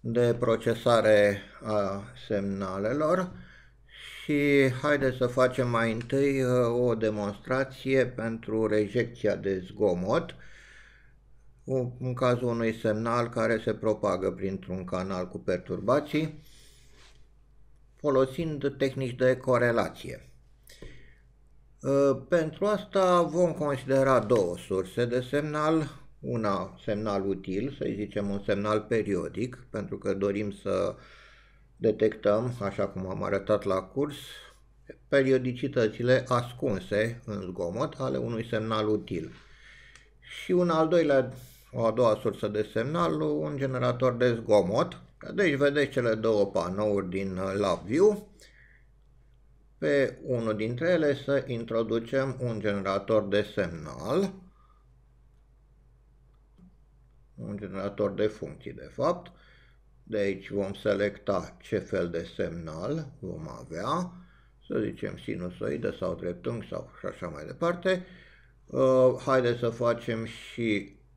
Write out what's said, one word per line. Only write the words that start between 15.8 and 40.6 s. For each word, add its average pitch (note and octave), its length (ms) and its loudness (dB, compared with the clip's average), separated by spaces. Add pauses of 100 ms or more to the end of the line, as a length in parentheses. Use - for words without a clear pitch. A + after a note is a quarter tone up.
folosind C#3 800 0
tehnici C3 400 -2
de B2+ 200 4
corelație. A#2 880 0 (1600)
Uh, C#3 460 2
pentru E3 380 0
asta F#3+ 560 4
vom E3 300 2
considera C3+ 680 2
două G#2 400 2
surse F#2+ 460 -2
de B2 160 0
semnal, D3+ 680 0 (280)
una G#2 680 -2
semnal G2+ 440 0
util, G2 500 -4
să - 60 -4 (100)
zicem G2+ 360 -4
un G2 140 -4
semnal G#2 360 0
periodic, G2+ 920 -4
pentru G2+ 280 -6
că G2 160 -2
dorim G2+ 380 -2
să F#2+ 440 -2 (800)
detectăm, A2 840 2
așa G2 280 -2
cum F#2 220 -8
am G2 120 -6
arătat G2 400 0
la F#2+ 200 0
curs, C#3 340 -4 (920)
periodicitățile B2+ 1200 2
ascunse A#2 960 -2
în G2+ 160 -8
zgomot F#2 580 -4
ale C3+ 180 -2
unui A#2 320 -4
semnal A2 400 0
util. F#2+ 440 -2 (880)
Și - 320 -6
un F3 180 4